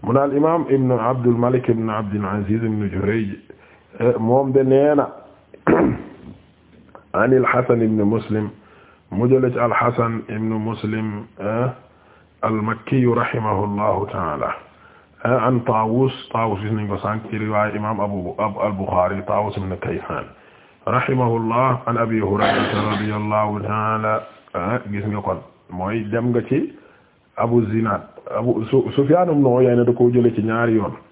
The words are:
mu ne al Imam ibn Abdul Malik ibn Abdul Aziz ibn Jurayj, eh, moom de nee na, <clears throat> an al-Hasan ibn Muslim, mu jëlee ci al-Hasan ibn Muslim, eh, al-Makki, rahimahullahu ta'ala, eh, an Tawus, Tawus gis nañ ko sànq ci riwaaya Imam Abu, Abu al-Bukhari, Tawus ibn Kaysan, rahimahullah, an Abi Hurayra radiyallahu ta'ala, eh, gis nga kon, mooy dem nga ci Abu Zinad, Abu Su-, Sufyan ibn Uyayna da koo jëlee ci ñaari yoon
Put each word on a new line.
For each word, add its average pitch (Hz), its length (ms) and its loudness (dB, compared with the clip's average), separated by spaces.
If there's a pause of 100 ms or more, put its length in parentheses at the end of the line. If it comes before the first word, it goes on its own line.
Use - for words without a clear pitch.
mu 110 100 -2
ne 127 80 4
al 139 160 0
Imam 160 340 2
ibn 135 220 2
Abdul 120 440 2
Malik 123 320 0
ibn 113 220 0
Abdul 104 340 -4
Aziz 104 380 -2
ibn 107 280 -2
Jurayj, 101 400 -2 (720)
eh, 120 180 4
moom 131 340 2
de 135 100 6
nee 139 320 4
na, 143 140 2 (580)
<clears throat> - 1500 -4
an 120 200 2
al-Hasan 123 500 2
ibn 110 220 2
Muslim, 107 460 0 (600)
mu 107 180 0
jëlee 127 240 4
ci 123 60 -4
al-Hasan 117 720 0
ibn 110 200 -4 (160)
Muslim, 107 640 -6 (140)
eh, 113 280 0 (760)
al-Makki, 110 640 0
rahimahullahu 107 1040 0
ta'ala, 78 420 -4 (680)
eh, 117 40 2 (200)
an 127 180 2
Tawus, 117 460 2 (200)
Tawus 110 300 -2
gis 107 100 -4
nañ 107 160 -4
ko 101 100 -4
sànq 107 320 -6
ci 110 80 -6
riwaaya 107 360 0
Imam 104 260 -4
Abu, 98 380 -4
Abu 98 220 -2
al-Bukhari, 95 680 0
Tawus 101 300 -2
ibn 95 260 -6
Kaysan, - 420 -6 (600)
rahimahullah, 123 1000 0
an 117 120 -2
Abi 113 220 0
Hurayra 101 520 0 (240)
radiyallahu 107 680 -2
ta'ala, 107 480 -2 (400)
eh, 95 240 -2 (120)
gis 101 160 -6
nga 104 140 -4
kon, 92 200 -4 (300)
mooy 98 400 -6
dem 117 220 0
nga 117 160 2
ci - 240 -2 (640)
Abu 117 340 2
Zinad, 110 320 0 (280)
Abu 113 400 0
Su-, 131 260 2
Sufyan 165 340 4
ibn 143 140 4
Uyayna 123 400 4
da 120 80 4
koo 123 180 4
jëlee 120 240 4
ci 107 80 0
ñaari 113 340 0
yoon 92 180 0 (180)